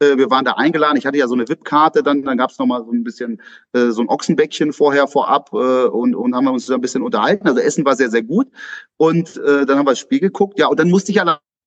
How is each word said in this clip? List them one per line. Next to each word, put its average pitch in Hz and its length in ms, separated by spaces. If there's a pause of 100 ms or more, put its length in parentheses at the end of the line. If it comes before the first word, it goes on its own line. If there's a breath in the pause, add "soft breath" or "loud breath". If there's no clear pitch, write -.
Äh, 143 160
wir 127 140
waren 131 160
da 117 60
eingeladen. 151 440
Ich 120 80
hatte 139 140
ja 131 100
so 123 60
eine 120 120
wip-Karte, 151 560
dann, 143 200
dann 135 160
gab's 127 200
noch 135 60
mal 123 180
so 113 80
ein 117 140
bisschen, 117 380 (320 loud breath)
äh, 120 160
so 110 100
ein 117 80
Ochsenbäckchen 151 640
vorher, 143 340
vorab, 135 460
äh, 107 40
und, 123 580
und 123 200
haben 131 120
uns 127 180
da 131 100
ein 123 60
bisschen 127 220
unterhalten. 127 440
Also 127 140
Essen 147 240
war 135 120
sehr, 127 120
sehr 113 140
gut. 170 240 (500 loud breath)
Und, 170 400
äh, 139 300
dann 139 100
haben 143 80
wir 139 60
das 120 80
Spiel 139 220
geguckt. 190 380
Ja, 147 100
und 147 120
dann 170 80
musste 190 240
ich 190 40
ja 170 220 (280)